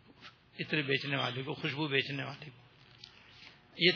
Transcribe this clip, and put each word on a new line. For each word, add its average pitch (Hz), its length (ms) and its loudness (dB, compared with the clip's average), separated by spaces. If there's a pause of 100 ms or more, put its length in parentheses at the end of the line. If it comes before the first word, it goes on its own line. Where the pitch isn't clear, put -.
(600)
عطر 160 220 0
بیچنے 139 340 0
والے 127 280 -2
کو، 147 100 -4
خوشبو 151 340 -2
بیچنے 135 360 2
والے 131 220 -10
کو۔ - 160 -18 (1160)
یہ 170 180 6